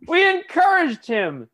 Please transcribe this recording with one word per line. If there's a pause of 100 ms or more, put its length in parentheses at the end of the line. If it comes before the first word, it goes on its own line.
We
encouraged
him.